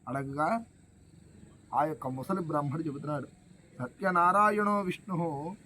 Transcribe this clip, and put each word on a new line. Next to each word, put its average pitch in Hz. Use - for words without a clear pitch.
అడగగా 143
ఆ 135
యొక్క 156
ముసలి 131
బ్రాహ్మడు 151
చెబుతున్నాడు, 147
"సత్యనారాయణో 208
విష్ణు 170